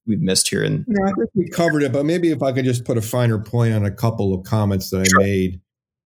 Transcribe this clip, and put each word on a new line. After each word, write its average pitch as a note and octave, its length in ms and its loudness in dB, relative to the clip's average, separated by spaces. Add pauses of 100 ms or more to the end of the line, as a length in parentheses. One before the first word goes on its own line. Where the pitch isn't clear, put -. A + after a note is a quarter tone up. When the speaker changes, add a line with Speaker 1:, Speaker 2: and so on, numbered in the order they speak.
Speaker 1:
we've G#2+ 160 -2
missed F#2+ 260 0
here? G#2 160 -2
In - 240 -2
Speaker 2:
No, G3+ 180 -2
I G3 80 -2
think A3+ 200 -4
we F3 160 2
covered D#3+ 320 0
it, C#3 100 0
but C#3+ 140 0
maybe E3+ 240 2
if C#3+ 140 -2
I C3+ 80 0
could B2+ 140 0
just B2 200 0
put A#2+ 140 0
a - 20 -2
finer A2+ 380 0
point A#2 340 0
on G#2+ 100 0
a G2+ 80 0
couple A2+ 400 0
of F#2 140 -4
comments G2+ 460 0
that F#2+ 100 0
I F#2+ 40 2
Speaker 1:
Sure. F#2+ 140 4
Speaker 2:
made. F#2+ 420 0 (480)